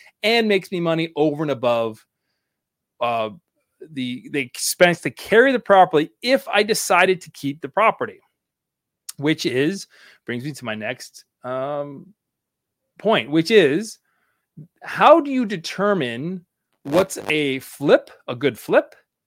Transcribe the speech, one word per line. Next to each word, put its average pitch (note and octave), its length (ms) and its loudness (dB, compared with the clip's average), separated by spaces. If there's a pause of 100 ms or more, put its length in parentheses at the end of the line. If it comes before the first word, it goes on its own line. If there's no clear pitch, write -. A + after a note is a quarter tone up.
(220)
and A3+ 260 2
makes G3 240 0
me F3+ 80 -4
money E3 360 -2
over D3 280 0
and D3 80 -2
above, A#2 540 -2 (960)
uh, A2+ 300 -2 (600)
the, B2+ 380 -8
the D3 80 -2
expense E3 640 -2
to - 80 -6
carry A#3+ 420 2
the A#3+ 80 -2
property E3+ 520 4 (100)
if B3+ 260 0
I G#3 140 0
decided F#3 600 0
to - 100 -20
keep C#3+ 300 -8
the C#3 80 -10
property, F#3+ 500 -2 (960)
which D3+ 300 -2
is, D3 400 -2 (360)
brings A#2+ 220 -8
me D3+ 60 -10
to B2+ 140 -14
my A2 100 -6
next, G#2+ 500 -12 (180)
um, C#3 640 -8 (920)
point, D3 320 0
which E3 180 2
is, E3+ 480 4 (840)
how D4 360 6
do C#4+ 120 -2
you B3+ 160 -2
determine F3 960 -4 (380)
what's F3 340 0 (100)
a C#3+ 320 0
flip, E3+ 520 0 (160)
a B2+ 80 -6
good A#2 220 -2
flip, - 360 0 (340)